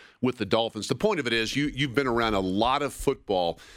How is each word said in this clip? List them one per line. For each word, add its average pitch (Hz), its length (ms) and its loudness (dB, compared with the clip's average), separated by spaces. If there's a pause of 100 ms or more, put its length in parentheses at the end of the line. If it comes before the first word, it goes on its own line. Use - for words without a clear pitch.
(220)
with 123 160 0
the 107 80 -4
Dolphins. 110 420 0
The 135 80 0
point 196 240 2
of 123 80 -2
it 113 60 0
is, 113 240 0
you, 143 80 0 (100)
you've 135 180 -4
been 139 140 2
around 117 280 2
a 98 40 2
lot 107 420 2
of 139 120 -4
football. 92 640 -2 (180)